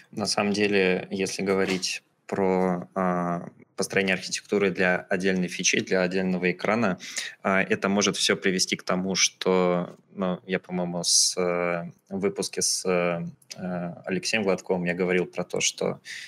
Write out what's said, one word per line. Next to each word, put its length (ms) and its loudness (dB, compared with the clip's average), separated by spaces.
На 160 -4
самом 260 0
деле, 580 2
если 300 -2
говорить 640 0
про, 680 2
а, 520 0
построение 380 0
архитектуры 560 -2
для 400 2
отдельной 380 0
фичи, 320 0
для 240 2
отдельного 480 0
экрана, 480 0
а, 200 2
это 260 0
может 280 2
всё 200 2
привести 380 0
к 80 -10
тому, 320 -2
что, 800 2
ну, 300 -2
я, 140 -2
по-моему, 440 -4
с, 340 2
э, 520 0
в 100 -6
выпуске 420 -2
с, 240 -2
э, 400 0
э, 360 -6
Алексеем 380 -2
Гладковым 420 0
я 80 0
говорил 320 2
про 180 -6
то, 180 -4
что 380 -2